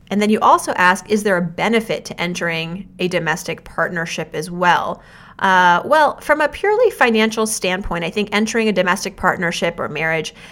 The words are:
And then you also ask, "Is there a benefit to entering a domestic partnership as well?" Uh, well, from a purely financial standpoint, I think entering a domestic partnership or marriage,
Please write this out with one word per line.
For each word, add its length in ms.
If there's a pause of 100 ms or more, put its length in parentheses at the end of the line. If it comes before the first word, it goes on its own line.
(120)
And 100
then 100
you 80
also 340
ask, 360
"Is 120
there 160
a 40
benefit 640
to 140
entering 800
a 100
domestic 560
partnership 720
as 160
well?" 540 (340)
Uh, 480
well, 340
from 220
a 80
purely 400
financial 560
standpoint, 580
I 60
think 220
entering 360
a 60
domestic 420
partnership 640
or 80
marriage, 460 (180)